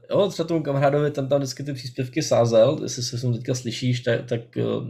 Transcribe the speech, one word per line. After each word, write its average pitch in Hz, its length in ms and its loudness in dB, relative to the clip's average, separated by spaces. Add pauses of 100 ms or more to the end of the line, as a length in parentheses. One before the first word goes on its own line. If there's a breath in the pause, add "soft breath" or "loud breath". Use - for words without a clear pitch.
jo, 185 180 2
třeba 170 200 -4
tomu 165 160 0
kamarádovi, 143 480 2
ten 135 180 -4
tam 143 100 2
vždycky 135 240 -6
ty 143 100 -6
příspěvky - 480 -4
sázel, 117 640 4
jestli 123 200 -6
se 123 140 -6
v 120 40 -6
tom 120 120 0
teďka 127 220 -2
slyšíš, 123 440 -2
tak, 120 260 0
tak, 120 320 -6
eh, 117 40 0 (280)